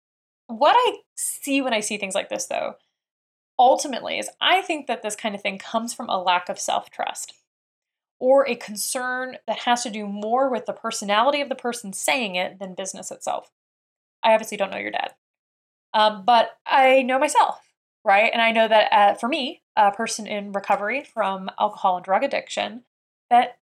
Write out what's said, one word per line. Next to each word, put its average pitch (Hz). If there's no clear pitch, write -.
What 277
I 480
see -
when 247
I 214
see 214
things 196
like -
this, -
though, -
ultimately 269
is -
I 359
think 320
that 226
this 214
kind 208
of 202
thing 196
comes 226
from -
a 190
lack 180
of 190
self-trust -
or 262
a 240
concern 254
that -
has 240
to 254
do 208
more 220
with 233
the 196
personality 226
of 254
the -
person 233
saying 240
it 190
than 190
business 190
itself. -
I 220
obviously 214
don't 196
know -
your 101
dad, -
um, 214
but 233
I 262
know 254
myself, -
right? 214
And 233
I 226
know 226
that, 214
uh, 202
for 233
me, 294
a 208
person 220
in 202
recovery 202
from 190
alcohol 202
and 180
drug 196
addiction, 208
that 247